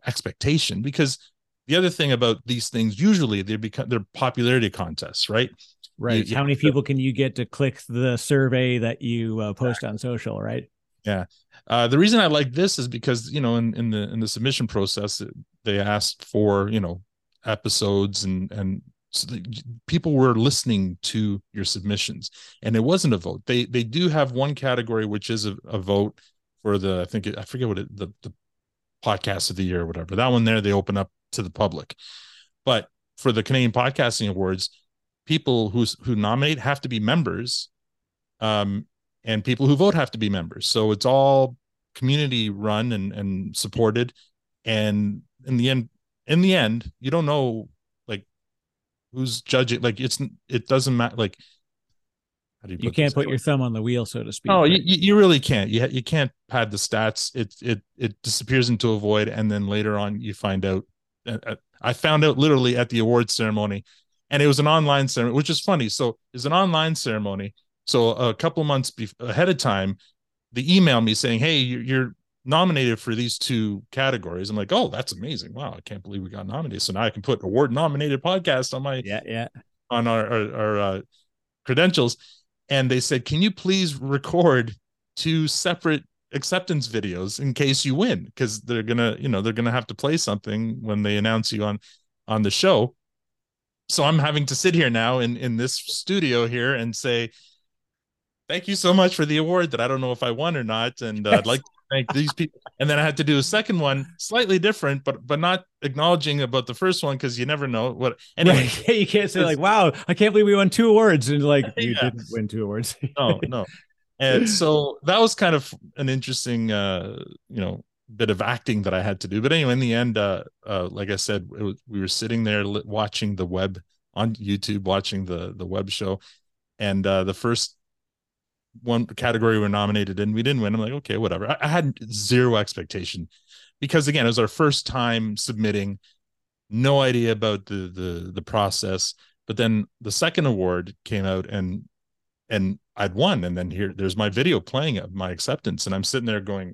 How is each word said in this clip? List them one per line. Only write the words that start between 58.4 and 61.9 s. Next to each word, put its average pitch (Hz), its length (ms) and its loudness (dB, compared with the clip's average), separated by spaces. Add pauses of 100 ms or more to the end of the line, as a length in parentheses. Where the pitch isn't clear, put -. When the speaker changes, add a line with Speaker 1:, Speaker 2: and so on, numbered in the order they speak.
Speaker 1:
into 117 220 2
a 107 80 0
void, 107 280 2
and 107 240 -2
then 101 160 -2
later 104 300 0
on 104 220 -4
you 110 140 -8
find 95 320 -2
out. 95 200 -2 (400)
Uh, 113 200 -8
uh, 107 100 -8 (260)
I 123 120 0